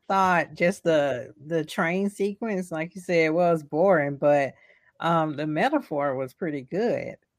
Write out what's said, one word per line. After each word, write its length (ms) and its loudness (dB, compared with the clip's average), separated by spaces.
thought 480 2
just 280 0
the, 500 0
the 200 -2
train 440 -2
sequence, 640 -6
like 240 -6
you 60 -14
said, 320 2
was 280 2
boring, 560 2
but, 360 2
um, 340 0
the 120 -6
metaphor 680 -2
was 180 -6
pretty 300 -6
good. 520 -4